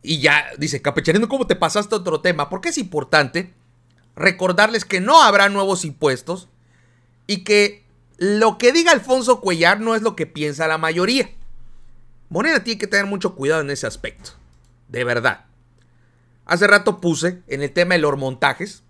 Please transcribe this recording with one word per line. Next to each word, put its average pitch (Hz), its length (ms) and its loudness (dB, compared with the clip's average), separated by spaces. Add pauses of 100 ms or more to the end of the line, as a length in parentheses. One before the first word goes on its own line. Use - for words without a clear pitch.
Y 143 200 -4
ya 147 260 2 (100)
dice, 143 240 -6
"Campechanito, 160 460 0
¿cómo 269 180 -2
te 175 100 2
pasaste 202 380 -2
a 208 60 -2
otro 165 220 -4
tema?". 156 280 0
Porque 185 200 -8
es 330 80 -6
importante 156 760 -2 (600)
recordarles 185 720 0
que 185 160 -4
no 294 200 8
habrá 202 280 6
nuevos 196 360 -2
impuestos 147 640 -4 (800)
y 190 160 -4
que 208 400 2 (340)
lo 208 400 2
que 240 140 4
diga 330 200 4
Alfonso 254 480 2
Cuellar 185 420 2
no 226 140 -2
es 220 60 -2
lo 208 140 -4
que 165 100 -6
piensa 151 420 -6
la 160 100 -2
mayoría. 175 540 -2 (1000)
Morena 262 340 -2
tiene 226 160 -8
que 208 80 -4
tener 202 200 0
mucho 196 280 -4
cuidado 151 260 0
en 143 100 -6
ese 135 160 -6
aspecto, - 440 -12 (560)
de 123 160 -6
verdad. 120 420 -2 (1000)
Hace 180 220 0
rato 202 340 2
puse 175 460 -4
en 135 140 -8
el 139 100 -6
tema 175 240 0
de 170 60 2
los 143 160 0
montajes. 135 720 -6